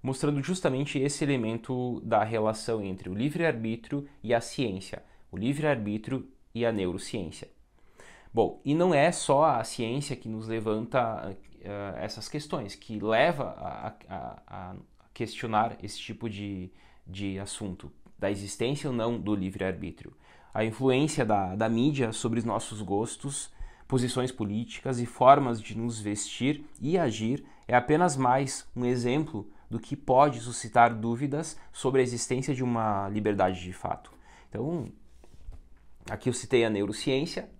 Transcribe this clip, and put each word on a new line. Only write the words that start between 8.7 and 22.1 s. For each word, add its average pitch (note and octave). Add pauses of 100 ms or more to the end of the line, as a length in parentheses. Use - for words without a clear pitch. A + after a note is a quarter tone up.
não F3
é D3+
só D3
a B2+
ciência B2+
que -
nos A2
levanta, A2 (220)
eh, G2+
essas A2
questões, D3
que -
leva A#2
a, - (200)
a, B1
a, F#2+ (380)
questionar A2
esse -
tipo A#2
de, G2 (340)
de F#2+
assunto, F#2+ (260)
da G2
existência A2+
ou B2+
não A#2
do G#2
livre-arbítrio. F#2 (400)
A G#2+
influência C3
da, G2
da A2
mídia B2